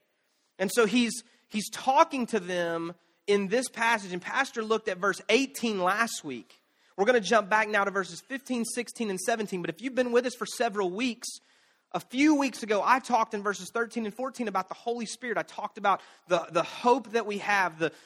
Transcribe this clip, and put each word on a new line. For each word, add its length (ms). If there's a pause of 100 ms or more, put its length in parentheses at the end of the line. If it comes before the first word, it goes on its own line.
(580)
And 160
so 140
he's, 340 (280)
he's 200
talking 580
to 120
them 560 (320)
in 220
this 200
passage, 420
and 120
Pastor 400
looked 240
at 100
verse 320
eighteen 540
last 400
week. 280 (460)
We're 80
gonna 140
jump 280
back 220
now 140
to 80
verses 300
fifteen, 440
sixteen, 460
and 80
seventeen. 420
But 80
if 140
you've 100
been 180
with 140
us 80
for 140
several 420
weeks, 380 (680)
A 40
few 340
weeks 300
ago, 200
I 140
talked 380
in 80
verses 280
thirteen 340
and 80
fourteen 340
about 200
the 60
Holy 320
Spirit. 320
I 60
talked 340
about 240 (260)
the, 220
the 140
hope 480
that 160
we 100
have, 400
the 140 (140)